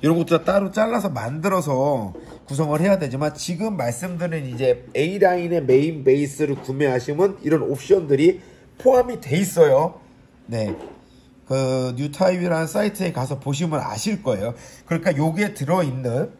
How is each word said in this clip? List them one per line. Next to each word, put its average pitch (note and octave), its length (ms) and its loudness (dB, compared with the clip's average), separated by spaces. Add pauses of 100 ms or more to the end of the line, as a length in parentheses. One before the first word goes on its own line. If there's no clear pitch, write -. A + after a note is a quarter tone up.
이런 D#3+ 160 4
것도 E3 220 2
다 - 40 -10
따로 G3 300 0
잘라서 A3 360 0
만들어서 C#3 1040 -2 (340)
구성을 D3 340 -2
해야 F#3+ 180 4
되지만 C#3+ 340 -4
지금 G3+ 440 -6
말씀드린 D#3+ 760 -4
이제 B2 400 2
A라인의 F3 720 2
메인 C#3 400 2
베이스를 C#3 520 2
구매하시면 C#3+ 880 -2
이런 D3+ 180 2
옵션들이 D3 800 2 (360)
포함이 B3 440 4
돼 C3+ 160 -2
있어요. E3 640 4 (460)
네, A2 280 -4 (720)
그 C3 480 -2
뉴타입이라는 E3 720 0
사이트에 G3+ 460 -2
가서 C3 260 -6
보시면 D3 400 -2
아실 A#2 420 -4
거예요. A#2 320 -2 (320)
그러니까 E3 300 0
요게 D#3+ 380 -2
들어있는 C3+ 880 -2